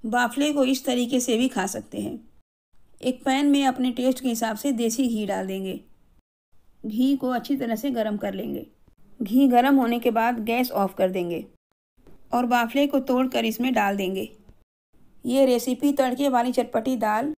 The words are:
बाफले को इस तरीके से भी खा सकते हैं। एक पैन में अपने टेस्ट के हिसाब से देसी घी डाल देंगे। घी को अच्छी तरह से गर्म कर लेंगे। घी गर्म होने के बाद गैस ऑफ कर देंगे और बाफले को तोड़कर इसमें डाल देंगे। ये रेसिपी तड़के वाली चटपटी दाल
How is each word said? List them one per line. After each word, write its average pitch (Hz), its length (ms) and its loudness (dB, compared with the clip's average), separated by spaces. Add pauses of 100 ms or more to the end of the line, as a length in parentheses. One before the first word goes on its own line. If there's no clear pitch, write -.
बाफले 240 460 0
को 285 120 2
इस 262 200 0
तरीके 247 360 0
से 247 180 0
भी 254 100 0
खा 196 180 -4
सकते 208 340 -8
हैं। - 180 -8 (800)
एक 254 240 -6
पैन 277 220 2
में 277 200 4
अपने 254 260 0
टेस्ट 254 300 0
के 262 60 -2
हिसाब 226 280 -2
से 285 160 -2
देसी 233 360 0
घी 214 180 -2
डाल 190 200 -4
देंगे। 190 340 -6 (1040)
घी 254 300 0
को 262 120 -4
अच्छी 247 280 -2
तरह 233 200 -2
से 277 140 -4
गर्म 214 260 -2
कर 202 180 -6
लेंगे। 190 320 -8 (540)
घी 247 280 4
गर्म 254 280 6
होने 240 240 2
के 240 100 2
बाद 226 340 0
गैस 247 280 0
ऑफ 196 220 0
कर 185 160 2
देंगे 175 340 -4 (880)
और 247 140 2
बाफले 240 400 2
को 285 140 0
तोड़कर 254 440 0
इसमें 240 300 -2
डाल 202 220 0
देंगे। 190 320 -4 (960)
ये 262 220 4
रेसिपी 254 460 2
तड़के 262 360 2
वाली 247 240 2
चटपटी 247 440 -2
दाल 220 440 -2